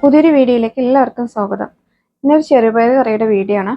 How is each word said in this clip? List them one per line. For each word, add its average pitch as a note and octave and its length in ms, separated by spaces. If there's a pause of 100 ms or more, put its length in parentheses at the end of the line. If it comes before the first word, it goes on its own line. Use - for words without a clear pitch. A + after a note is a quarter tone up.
പുതിയൊരു D4+ 340
വീഡിയോയിലേക്ക് A#3+ 480
എല്ലാവർക്കും B3+ 480
സ്വാഗതം. G3+ 380 (540)
ഇന്നൊരു D4+ 240
ചെറുപയർ A#3 500
കറിയുടെ A3+ 360
വീഡിയോ G3+ 280
ആണ്. G3 160